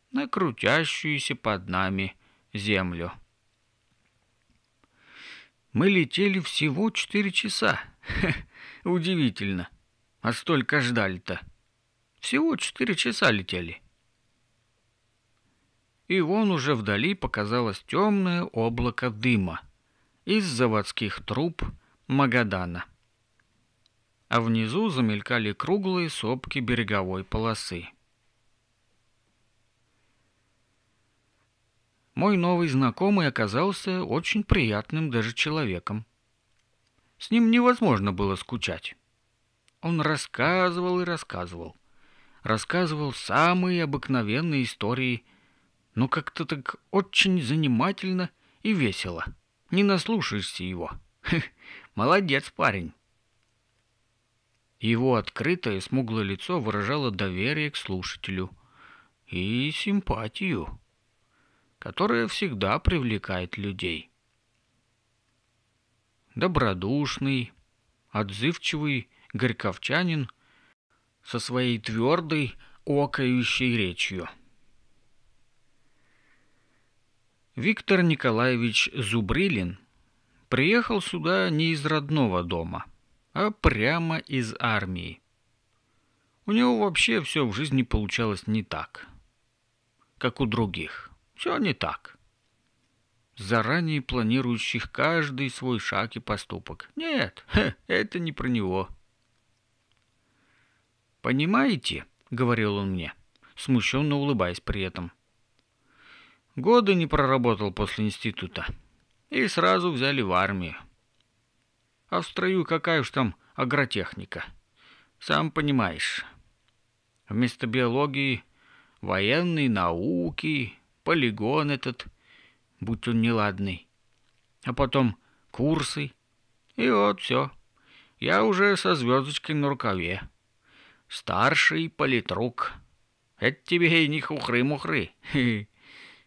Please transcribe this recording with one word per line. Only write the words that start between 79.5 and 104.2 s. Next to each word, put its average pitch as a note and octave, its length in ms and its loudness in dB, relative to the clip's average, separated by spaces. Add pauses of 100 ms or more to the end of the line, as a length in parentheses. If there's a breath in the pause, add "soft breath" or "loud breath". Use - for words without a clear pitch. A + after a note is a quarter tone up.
приехал G3+ 500 2
сюда F3+ 480 0
не E3 240 2
из D3 140 -2
родного C#3+ 580 2
дома – E2+ 400 -4 (520)
а G3+ 140 2
прямо D#3+ 640 2
из A#2+ 420 -4
армии. F#2 640 -2 (1300)
У G3+ 60 -2
него A#3+ 260 4
вообще G#3 420 2
всё D3 260 0
в G#2+ 60 -2
жизни C3+ 300 0
получалось G#2+ 640 -2
не G#2+ 160 0
так, - 440 -10 (1080)
как - 240 -2
у C3+ 60 2
других. G#2 640 -2 (240)
Всё - 240 -4
не G#3 160 0
так. - 420 -6 (1200)
Заранее B2+ 640 0
планирующих A#2+ 880 0
каждый C#3+ 600 0
свой B2 300 -2
шаг - 360 -4
и A2+ 40 -8
поступок. - 760 -8
Нет, D4 520 -4
<laughs> - 40 -6
хе, - 240 2 (120)
это G3+ 300 -2
не E3 140 -4
про B2+ 160 -4
него. F#2+ 400 0 (2250)
«Понимаете», — D3+ 880 0 (240)
говорил A2+ 460 2
он G2 160 -2
мне, E2+ 200 -4 (420 soft breath)
смущённо C3+ 640 0
улыбаясь A2+ 440 0